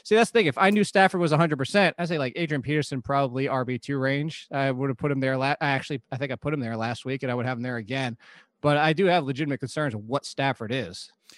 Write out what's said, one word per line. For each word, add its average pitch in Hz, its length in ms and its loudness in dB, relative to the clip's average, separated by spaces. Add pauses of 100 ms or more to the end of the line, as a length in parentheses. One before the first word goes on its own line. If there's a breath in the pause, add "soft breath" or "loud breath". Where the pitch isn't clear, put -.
see, - 120 2
that's 226 160 6
the - 80 0
thing. 202 100 4
If 127 100 -2
I 190 100 6
knew 208 160 4
Stafford 190 380 4
was 156 100 2
a 147 60 4
hundred 156 180 2
percent, 170 420 2
I'd 175 100 -2
say, 160 100 -2
like, 127 180 -2
Adrian 156 240 -2
Peterson, 143 400 -2
probably 135 480 0
R 127 160 0
B 123 140 -2
two 143 180 -6
range. 139 560 -2
I 139 180 2
would 135 200 -2
have 131 80 -6
put 151 120 0
him 135 100 0
there. 131 180 0
La-, 135 240 0
I 147 80 0
actually, 135 320 -2 (100)
I 131 60 -6
think 139 120 -4
I 127 60 -4
put 147 160 -6
him 147 80 -2
there 113 160 -4
last 113 300 -4
week, 131 160 -4
and 127 100 -4
I - 20 -2
would 123 120 -2
have 127 100 -2
him 117 60 -6
there 123 160 -6
again. 120 400 -4 (420 loud breath)
But 147 160 4
I 151 160 4
do 180 140 2
have 175 180 4
legitimate 139 360 -4
concerns 139 340 -4
of 104 120 -10
what 135 200 -4
Stafford 131 440 -2
is. 110 400 -6 (280 soft breath)